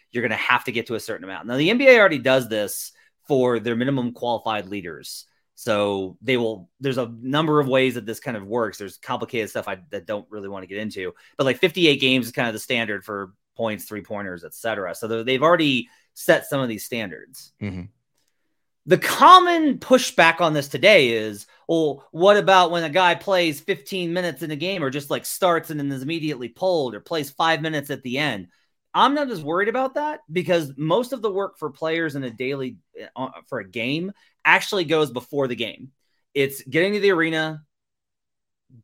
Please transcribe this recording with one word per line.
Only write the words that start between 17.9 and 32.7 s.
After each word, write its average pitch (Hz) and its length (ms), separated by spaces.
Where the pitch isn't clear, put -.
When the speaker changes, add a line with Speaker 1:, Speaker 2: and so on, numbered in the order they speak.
Speaker 1:
The 170 120
common 330 800
pushback 175 640
on 160 140
this 143 140
today 160 420
is, 107 360
"Well, 160 420
what 196 280
about 180 320
when 170 140
a 156 40
guy 175 260
plays 170 460
fifteen 180 540
minutes 180 260
in 160 100
a 156 60
game 175 260
or 135 60
just, 139 220
like, 135 160
starts 170 420
and 156 100
then 143 140
is 131 100
immediately 147 460
pulled 151 460
or 101 60
plays 156 300
five 160 300
minutes 151 300
at 139 120
the 123 140
end?" 120 320
I'm 226 180
not 285 180
as 165 140
worried 180 240
about 262 280
that 302 240
because 165 460
most 190 340
of 247 80
the 208 100
work 190 280
for 151 100
players 160 480
in 139 80
a 123 60
daily, 127 480